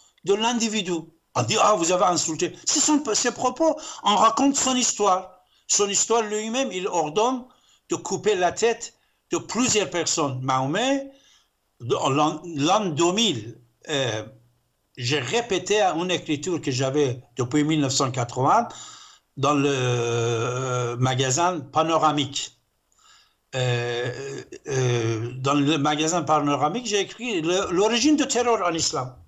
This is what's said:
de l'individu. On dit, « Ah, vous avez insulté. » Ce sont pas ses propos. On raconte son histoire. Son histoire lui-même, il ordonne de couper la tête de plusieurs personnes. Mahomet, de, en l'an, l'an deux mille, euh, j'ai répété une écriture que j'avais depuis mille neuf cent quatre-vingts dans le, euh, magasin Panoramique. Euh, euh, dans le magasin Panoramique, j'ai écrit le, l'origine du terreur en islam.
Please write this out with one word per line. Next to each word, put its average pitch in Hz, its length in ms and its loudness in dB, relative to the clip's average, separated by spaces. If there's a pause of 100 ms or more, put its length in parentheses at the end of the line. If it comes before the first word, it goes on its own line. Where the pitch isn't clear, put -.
(240)
de 190 120 2
l'individu. 220 580 0 (400)
On - 80 0
dit, « 117 180 -2
Ah, 208 140 6
vous 170 180 0
avez 185 140 4
insulté. » 165 500 0 (120)
Ce - 120 2
sont 302 200 4
pas 220 160 -2
ses 240 160 0
propos. 320 440 0 (280)
On 208 120 4
raconte 262 400 4
son 262 200 0
histoire. 196 560 0 (340)
Son 202 240 2
histoire 226 320 2
lui-même, 220 500 -2
il 185 160 -4
ordonne 202 560 0 (460)
de 170 60 0
couper 196 400 0
la 180 160 2
tête 226 420 -2 (380)
de 170 80 0
plusieurs 208 500 0
personnes. 151 540 -2
Mahomet, 190 640 0 (720)
de, 123 160 -2
en 151 140 0
l'an, 151 360 2
l'an 175 400 0
deux 170 280 2
mille, 147 460 -2 (300)
euh, 123 340 -2 (720)
j'ai 131 220 -2
répété 190 640 0
une 180 300 0
écriture 160 500 -4
que - 80 -4
j'avais 135 540 0 (120)
depuis 127 280 0
mille 156 160 2
neuf 135 140 0
cent 131 180 0
quatre-vingts 139 560 0 (720)
dans 139 180 2
le, 143 160 2
euh, 123 1300 -2
magasin 135 640 0
Panoramique. 156 960 0 (960)
Euh, 123 880 -4 (240)
euh, 120 720 0
dans 135 180 0
le 147 240 2
magasin 156 420 0
Panoramique, 147 640 0
j'ai 208 140 0
écrit 208 420 -4
le, 180 300 0
l'origine 226 460 4
du 262 100 0
terreur 240 360 2
en 175 80 2
islam. 143 440 -4 (120)